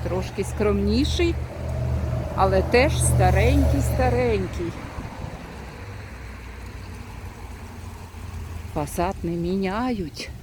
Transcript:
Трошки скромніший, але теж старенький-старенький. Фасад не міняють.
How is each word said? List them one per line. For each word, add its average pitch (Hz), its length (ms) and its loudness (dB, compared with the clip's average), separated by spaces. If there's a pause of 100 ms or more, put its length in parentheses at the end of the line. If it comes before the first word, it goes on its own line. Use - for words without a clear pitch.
Трошки 185 400 -2
скромніший, 214 920 2 (1000)
але 190 260 4
теж 247 420 6
старенький-старенький. 240 1700 4 (4000)
Фасад 170 500 -2
не 170 80 -2
міняють. 190 960 -2 (140)